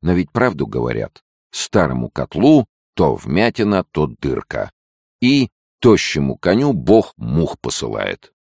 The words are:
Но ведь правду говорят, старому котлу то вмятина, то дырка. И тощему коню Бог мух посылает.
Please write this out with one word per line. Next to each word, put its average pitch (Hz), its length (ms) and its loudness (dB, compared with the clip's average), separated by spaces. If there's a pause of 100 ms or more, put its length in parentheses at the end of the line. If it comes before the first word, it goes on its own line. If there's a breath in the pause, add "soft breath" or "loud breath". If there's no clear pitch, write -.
Но 82 100 0
ведь 90 180 -2
правду 101 360 -2
говорят, 55 560 -6 (280)
старому 64 600 -2
котлу 113 560 2 (280)
то 73 200 2
вмятина, 101 760 -2
то 76 160 -2
дырка. 58 640 -8 (520)
И 131 260 2 (320)
тощему 73 560 2
коню 120 380 0
Бог 98 420 2
мух 69 420 -4
посылает. 53 840 -8